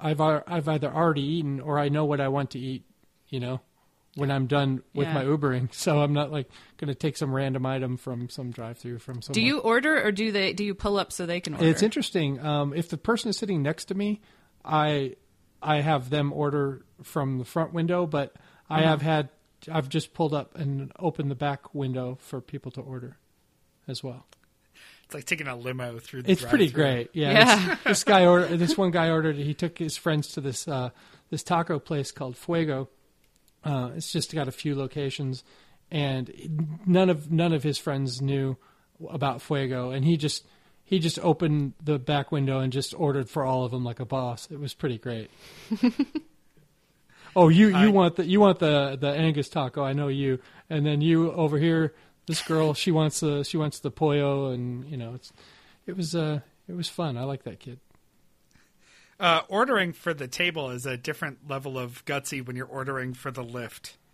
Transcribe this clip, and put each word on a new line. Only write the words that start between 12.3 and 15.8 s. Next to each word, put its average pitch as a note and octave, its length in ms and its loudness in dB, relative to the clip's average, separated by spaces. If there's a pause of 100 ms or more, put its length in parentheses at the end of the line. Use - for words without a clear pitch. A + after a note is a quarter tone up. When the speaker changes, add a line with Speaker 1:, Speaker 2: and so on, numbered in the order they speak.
Speaker 1:
Um, C#3+ 300 0
if E3 160 -4
the D#3 80 -6
person A3+ 320 -2
is F#3+ 80 -4
sitting F#3+ 240 -2
next D3 240 -2
to G3 80 -6
me, G#3 260 -2 (440)
I, D3+ 500 0 (480)
I D3+ 180 2